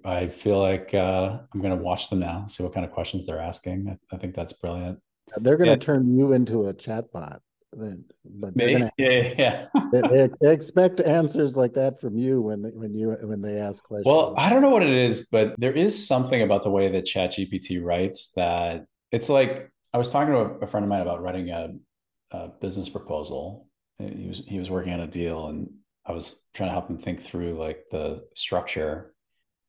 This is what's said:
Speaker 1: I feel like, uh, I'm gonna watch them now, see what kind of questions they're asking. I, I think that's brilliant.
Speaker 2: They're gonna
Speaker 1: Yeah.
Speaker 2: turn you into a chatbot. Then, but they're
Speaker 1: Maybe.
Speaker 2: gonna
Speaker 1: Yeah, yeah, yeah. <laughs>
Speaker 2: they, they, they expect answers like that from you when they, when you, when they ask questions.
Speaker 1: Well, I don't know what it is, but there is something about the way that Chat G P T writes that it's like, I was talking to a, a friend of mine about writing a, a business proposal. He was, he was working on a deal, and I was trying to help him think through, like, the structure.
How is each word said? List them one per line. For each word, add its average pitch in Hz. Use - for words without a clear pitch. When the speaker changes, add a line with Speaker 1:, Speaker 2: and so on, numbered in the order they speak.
Speaker 1:
I 90
feel 98
like, 95
uh, 95
I'm 98
gonna 95
watch 90
them 98
now, 87
see -
what 90
kind 90
of 85
questions 85
they're 80
asking. 92
I, -
I 90
think 90
that's 82
brilliant. 90
Speaker 2:
They're 123
gonna 170
Speaker 1:
Yeah. 131
Speaker 2:
turn 131
you 135
into 113
a 98
chatbot. -
Then, 107
but 101
they're 120
Speaker 1:
Maybe. 127
Speaker 2:
gonna 117
Speaker 1:
Yeah, 131
yeah, 123
yeah. 247
<laughs> -
Speaker 2:
they, 123
they, 131
they 147
expect 180
answers 151
like 123
that 135
from 113
you 127
when 107
they, 107
when 110
you, 110
when 107
they 104
ask 101
questions. 104
Speaker 1:
Well, 143
I 165
don't 254
know 277
what 226
it 147
is, 123
but 107
there 123
is 185
something 127
about 98
the 104
way 98
that 92
Chat 92
G 98
P 95
T 90
writes 87
that 85
it's 117
like, 135
I -
was 120
talking 147
to 123
a, 98
a 104
friend 104
of 101
mine 101
about 87
writing 90
a, 82
a 82
business 95
proposal. 76
He 98
was, 90
he 98
was 92
working 90
on 87
a 85
deal, 82
and 76
I -
was -
trying 95
to 90
help 87
him 85
think 87
through, 87
like, 78
the 73
structure. 80